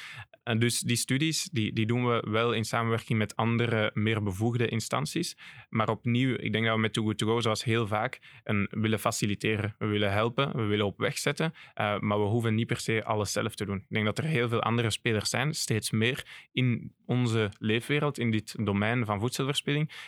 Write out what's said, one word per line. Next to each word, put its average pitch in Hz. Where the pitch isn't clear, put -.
En 113
dus 117
die 120
studies, 151
die, 107
die 110
doen 120
we 117
wel 113
in 110
samenwerking 113
met 107
andere, 113
meer 107
bevoegde 113
instanties. 131
Maar 110
opnieuw, 120
ik 110
denk 110
dat 113
we 110
met 110
Too 110
Good 107
To 110
Go, 113
zoals 110
heel 113
vaak, 107
een, 104
willen 110
faciliteren. 107
We 110
willen 104
helpen, 120
we 113
willen 104
op 98
weg 110
zetten, 160
eh, 104
maar 104
we 104
hoeven 113
niet 110
per 120
se 110
alles 104
zelf 110
te 104
doen. 98
Ik 95
denk 107
dat 107
er -
heel 123
veel 113
andere 113
spelers 107
zijn, 135
steeds -
meer -
in 127
onze 113
leefwereld, 139
in 117
dit 110
domein 107
van 104
voedselverspilling. 143